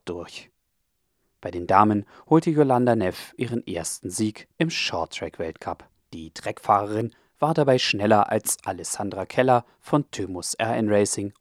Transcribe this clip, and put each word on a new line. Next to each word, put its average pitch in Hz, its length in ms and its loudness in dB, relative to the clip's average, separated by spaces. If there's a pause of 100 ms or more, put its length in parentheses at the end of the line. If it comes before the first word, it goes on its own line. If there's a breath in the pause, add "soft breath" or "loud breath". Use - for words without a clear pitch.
durch. - 440 -12 (920)
Bei - 100 -8
den 87 160 -8
Damen 104 380 4 (220 loud breath)
holte 160 220 4
Yolanda 127 460 4
Neff 92 420 -4
ihren 117 300 -6
ersten 85 420 -8
Sieg 107 380 -4 (100)
im 160 140 -2
Short-Track-Weltcup. - 1160 -8 (240)
Die 82 200 -14
Trekfahrerin 107 800 -2 (260 soft breath)
war 156 140 0
dabei 135 240 4
schneller 104 540 4
als - 340 -2
Alessandra 95 600 -8
Keller 127 360 2 (160 soft breath)
von - 300 -2
Thymus 90 460 -8
R 113 200 -2
N 110 140 0
Racing 101 520 0